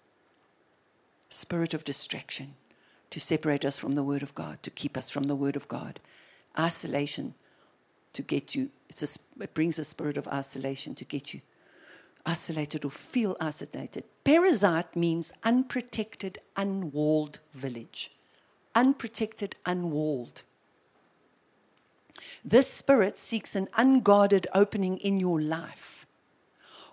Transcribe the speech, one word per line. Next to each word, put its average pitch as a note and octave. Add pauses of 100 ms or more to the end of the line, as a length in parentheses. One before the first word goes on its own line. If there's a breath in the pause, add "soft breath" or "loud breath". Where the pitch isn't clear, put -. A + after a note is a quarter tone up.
(1300)
Spirit E3
of D3+
distraction C#3 (560 soft breath)
to -
separate D3+
us C#3+
from -
the C#3+
word C#3
of C#3
God, D#3
to -
keep -
us B2
from C#3+
the C#3+
word C#3
of C3+
God. - (580 soft breath)
Isolation D#3 (760 soft breath)
to C#3+
get -
you, C3+ (180)
it's -
a D3
sp-, -
it G3
brings D#3+
a D#3
spirit D3
of C#3+
isolation C3+
to -
get -
you C#3 (840 soft breath)
isolated D#3
or C#3
feel G#3
isolated. - (180)
Parasite A#3+
means E3+ (100)
unprotected, A#3+ (180)
unwalled D#3 (120)
village. B2+ (640 soft breath)
Unprotected, A#3 (100)
unwalled. D#3 (2000 loud breath)
This A#3
spirit G#3+
seeks -
an F#3+
unguarded G3+
opening F#3+
in G3
your F3
life - (880 loud breath)